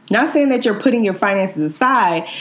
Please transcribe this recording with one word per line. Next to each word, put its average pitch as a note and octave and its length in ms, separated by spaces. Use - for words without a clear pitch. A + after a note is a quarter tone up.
Not B3 180
saying C#4+ 220
that B3 160
you're G#3 120
putting A#3 260
your F#3+ 100
finances F#3+ 460
aside, E3+ 680